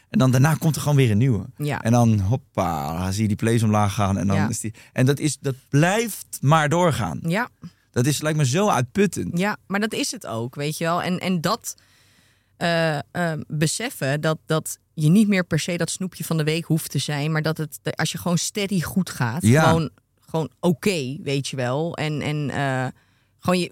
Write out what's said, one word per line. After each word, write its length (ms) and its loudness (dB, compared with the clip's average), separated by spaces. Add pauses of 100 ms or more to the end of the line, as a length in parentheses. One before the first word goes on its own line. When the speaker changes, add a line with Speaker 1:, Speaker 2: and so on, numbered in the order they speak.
Speaker 1:
En 100 -2
dan 120 6
daarna 240 6
komt 220 2
er 60 -6
gewoon 140 2
weer 140 6
een 80 4
nieuwe. 280 2 (100)
Speaker 2:
Ja. 260 -4
Speaker 1:
En 100 2
dan 280 4
hoppa, 800 -2
dan 100 -2
zie 100 -4
je 60 2
die 80 0
plays 260 2
omlaag 320 2
gaan. 240 0
En 80 -4
dan 100 0
Speaker 2:
Ja. 120 0
Speaker 1:
is 120 -6
die, 140 -8 (180)
en 140 2
dat 120 2
is, 220 -4
dat 140 -4 (140)
blijft 720 0
maar 280 4
doorgaan. 580 0
Speaker 2:
Ja. 220 -2 (420)
Speaker 1:
Dat 160 0
is, 160 0
lijkt 160 -2
me 80 2
zo 220 2
uitputtend. 720 0
Speaker 2:
Ja, 180 -2 (100)
maar 140 -4
dat 120 -2
is 180 -4
het 160 -12
ook, 280 -6
weet 240 -6
je 60 -4
wel. 180 0
En, 160 -2
en 220 -2
dat, 340 -4 (840)
eh, 420 0
eh, 40 -6 (460)
beseffen 720 -2
dat, 260 0
dat 320 -2 (160)
je 140 2
niet 200 6
meer 160 2
per 140 -2
se 180 -4
dat 140 -2
snoepje 340 -8
van 120 -2
de 80 0
week 200 -2
hoeft 260 -2
te 80 -4
zijn, 340 -2
maar 100 0
dat 140 -2
het, 260 -8
dat 140 -6
als 160 -4
je 60 -10
gewoon 200 0
steady 420 -2
goed 300 -2
gaat, 320 -4
Speaker 1:
Ja. 200 6
Speaker 2:
gewoon, 280 4 (300)
gewoon 300 -6 (100)
oké, 640 0
weet 260 -4
je 80 -8
wel. 400 -4
En... 240 -4
en, 300 -4
eh, 360 -2 (520)
gewoon 220 0
je, 120 -2